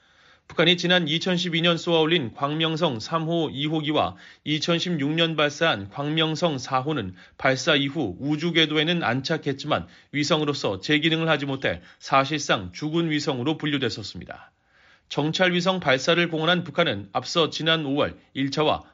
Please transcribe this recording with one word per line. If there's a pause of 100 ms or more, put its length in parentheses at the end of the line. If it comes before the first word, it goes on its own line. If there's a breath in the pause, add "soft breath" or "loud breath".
(480 soft breath)
북한이
지난
이천십이
년
쏘아올린
광명성
삼
호
이
호기와 (300 loud breath)
이천십육
년
발사한
광명성
사
호는 (240 soft breath)
발사
이후
우주
궤도에는
안착했지만 (260 soft breath)
위성으로서
제
기능을
하지
못해 (180 soft breath)
사실상
죽은
위성으로
분류됐었습니다. (560 soft breath)
정찰
위성
발사를
공언한
북한은
앞서
지난
오월 (160 soft breath)
일
차와 (120 soft breath)